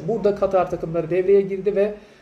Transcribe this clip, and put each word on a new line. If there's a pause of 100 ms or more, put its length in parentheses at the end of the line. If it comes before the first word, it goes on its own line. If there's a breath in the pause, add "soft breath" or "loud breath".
burada
Katar
takımları
devreye
girdi
ve (280 loud breath)